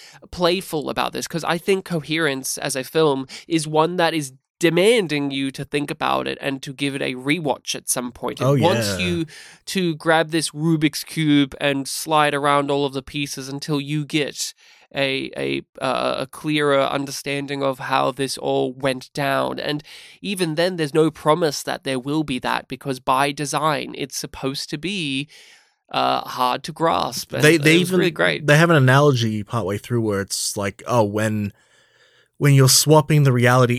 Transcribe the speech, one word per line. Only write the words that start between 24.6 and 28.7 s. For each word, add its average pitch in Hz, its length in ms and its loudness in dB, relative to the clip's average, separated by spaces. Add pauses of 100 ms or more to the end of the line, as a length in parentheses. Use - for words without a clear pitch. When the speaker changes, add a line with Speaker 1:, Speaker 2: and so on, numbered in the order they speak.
Speaker 1:
to 160 80 -6
be, 147 500 -4 (640)
uh, 131 360 0
hard 127 360 -2
to 165 80 -10
grasp. 156 600 -2
And 139 100 -2
Speaker 2:
They, 156 140 6
they 156 200 4
Speaker 1:
it 175 40 4
was 175 80 0
Speaker 2:
even, 180 120 0
Speaker 1:
really 170 100 2
great. 160 360 0
Speaker 2:
they 147 120 8
have 170 120 6